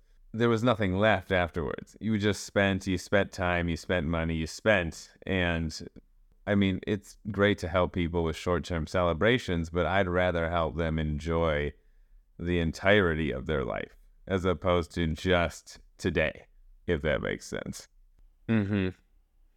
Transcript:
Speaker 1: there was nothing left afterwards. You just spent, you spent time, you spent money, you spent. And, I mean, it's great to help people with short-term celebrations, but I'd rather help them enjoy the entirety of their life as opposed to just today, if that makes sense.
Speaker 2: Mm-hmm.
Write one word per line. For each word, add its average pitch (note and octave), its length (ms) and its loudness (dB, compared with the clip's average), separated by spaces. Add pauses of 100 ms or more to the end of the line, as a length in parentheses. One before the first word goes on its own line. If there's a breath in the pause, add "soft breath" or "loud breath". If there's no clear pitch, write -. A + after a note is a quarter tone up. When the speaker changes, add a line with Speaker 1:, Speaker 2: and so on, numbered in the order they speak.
(340)
Speaker 1:
there A#2 160 2
was A2+ 140 2
nothing G#2 340 2
left G2+ 340 2
afterwards. F2 680 -2
You A2 180 -2
just G2+ 280 0
spent, G2 420 0
you F#2 100 2
spent - 340 0
time, F2 380 0
you E2 80 -2
spent F2+ 300 -2
money, E2 280 -2
you D#2+ 120 -4
spent. F#2 640 0 (180)
And, E2+ 500 0 (720)
I G#2 80 2
mean, F#2+ 320 4
it's - 300 -4 (120)
great G2+ 300 2
to F2+ 80 -6
help F2 260 2
people E2+ 300 0
with D#2+ 120 -2
short-term E2 520 -2
celebrations, F2+ 800 0
but E2+ 160 0
I'd F#2 220 0
rather F2 420 0
help E2 260 0
them D#2+ 220 -2
enjoy D#2 760 0 (640)
the F2 200 0
entirety E2 720 2
of C2 140 -8
their C#2+ 180 0
life G1+ 320 -6 (320)
as F#2 180 -2
opposed F2+ 500 0
to E2+ 120 0
just E2+ 720 0 (180)
today, E2 480 -2 (420)
if E2 140 0
that C#2+ 200 0
makes G1+ 240 -4
sense. - 420 -10 (600)
Speaker 2:
Mm-hmm. G2+ 420 0 (680)